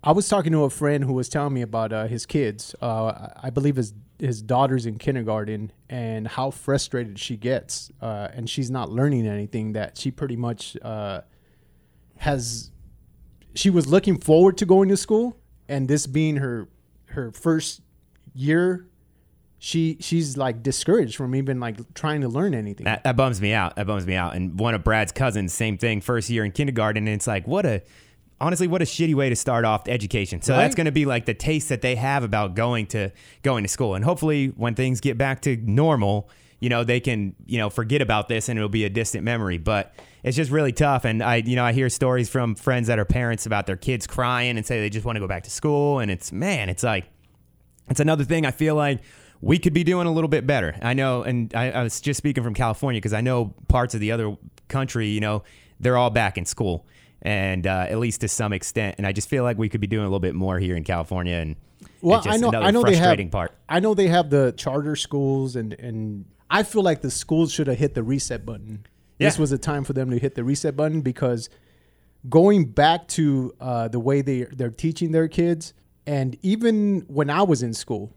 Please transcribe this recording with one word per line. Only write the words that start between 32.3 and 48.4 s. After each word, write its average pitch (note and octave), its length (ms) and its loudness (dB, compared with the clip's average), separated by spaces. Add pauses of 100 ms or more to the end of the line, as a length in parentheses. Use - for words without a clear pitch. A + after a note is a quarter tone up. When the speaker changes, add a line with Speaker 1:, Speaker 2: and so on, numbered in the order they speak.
Speaker 2:
going A2+ 340 0
to, G2+ 240 -4 (300)
going B2 220 0
to G2 40 -2
school. G#2 280 -2
And G2+ 100 -2
hopefully D3+ 440 2
when A#2 260 -2
things B2+ 260 0
get B2+ 160 0
back C3+ 240 -2
to C3 160 0
normal, A2 720 2 (300)
you A#2+ 100 -2
know, A#2+ 140 2
they A#2+ 160 2
can, G#2+ 360 -2 (120)
you A#2+ 100 -2
know, G#2+ 140 0
forget A#2+ 300 0
about G#2+ 260 0
this A2+ 220 -2
and A2+ 100 -2
it'll G#2 100 0
be G#2+ 160 0
a G2+ 60 0
distant G#2+ 320 -2
memory. G#2+ 340 -2
But G2 340 -2 (320)
it's A#2+ 140 -2
just D3 140 0
really C#3+ 200 2
tough. C#3 320 2
And A2+ 200 0
I, A#2+ 140 2
you A#2 180 0
know, B2 100 2
I A#2 80 2
hear B2+ 160 2
stories B2+ 400 0
from A#2 240 0
friends B2 360 0
that A2+ 100 2
are G2+ 60 0
parents A#2 420 0
about G#2 180 0
their F#2+ 100 -4
kids A#2+ 300 -4
crying B2 520 0
and G#2+ 80 -4
say A#2+ 160 -2
they G#2 100 0
just G#2+ 140 -6
wanna A2+ 140 -2
go F#2+ 80 -4
back F#2 180 -4
to - 60 -18
school. C#3+ 460 2
And G#2+ 140 0
it's, - 200 -6
man, A#2+ 380 -2
it's E2+ 140 -4
like, G#2+ 220 0 (840)
it's C3+ 100 0
another D3+ 240 4
thing D#3 220 0